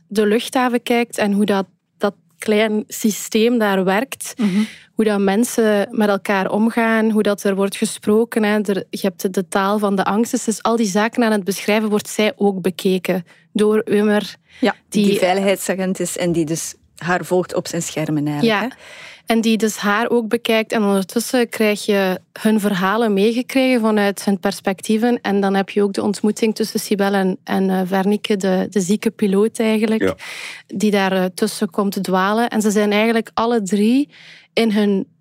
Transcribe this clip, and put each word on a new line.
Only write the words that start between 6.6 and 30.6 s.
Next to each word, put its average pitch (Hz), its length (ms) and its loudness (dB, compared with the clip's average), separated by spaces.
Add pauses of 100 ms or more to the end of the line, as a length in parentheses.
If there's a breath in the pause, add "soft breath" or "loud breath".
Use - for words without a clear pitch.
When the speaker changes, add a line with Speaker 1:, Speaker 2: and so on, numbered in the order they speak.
Speaker 1:
hoe 214 120 2
dat 202 200 0
er 196 120 0
wordt 196 220 -2
gesproken, 220 640 0
hè. 214 180 2
Er, 190 300 -2
je 208 100 -8
hebt 190 340 -4
de 190 140 -2
taal 202 300 0
van 202 180 0
de 190 80 0
angst. 214 260 0
Dus, 240 140 -2
dus - 180 -4
al 226 140 2
die 226 100 2
zaken 208 360 0
aan 220 100 2
het 202 120 0
beschrijven 208 440 -2
wordt 208 200 -2
zij 214 280 -2
ook 202 240 0
bekeken 185 640 -2 (280 soft breath)
door 214 320 2
Umer. 208 500 0 (260 loud breath)
Speaker 2:
Ja, 202 140 2 (140)
die 208 180 2
Speaker 1:
Die 196 120 2
Speaker 2:
veiligheidsagent 190 800 0
is 175 160 -4
en 175 160 0
die 165 120 2
dus 156 300 -6 (220)
haar 175 280 -2
volgt 180 300 -2
op - 140 -4
zijn 170 140 -4
schermen 151 440 -2
eigenlijk, 190 340 0
Speaker 1:
Ja. 220 80 -4
Speaker 2:
hè? 269 60 -12 (520 loud breath)
Speaker 1:
En 226 140 2
die 220 160 2
dus 208 200 -2
haar 208 340 0
ook 233 180 0
bekijkt. 226 440 -2
En 226 100 0
ondertussen 208 680 0
krijg 208 360 -2
je 196 360 0 (200)
hun 220 200 2
verhalen 202 520 0
meegekregen 247 680 2
vanuit 208 440 0
hun 196 160 0
perspectieven. 214 800 0
En 202 200 0
dan 196 140 2
heb 196 160 0
je 208 120 0
ook 202 100 0
de 208 100 -4
ontmoeting 214 520 0
tussen 220 260 -4
Sibel 196 320 0
en, 190 320 0
en, 190 260 0
eh, 185 140 0
Vernieke, 196 520 0
de, 190 340 0
de 208 100 0
zieke 202 300 0
piloot 208 480 0
eigenlijk, 220 440 0
Speaker 3:
Ja. 190 120 0 (520 loud breath)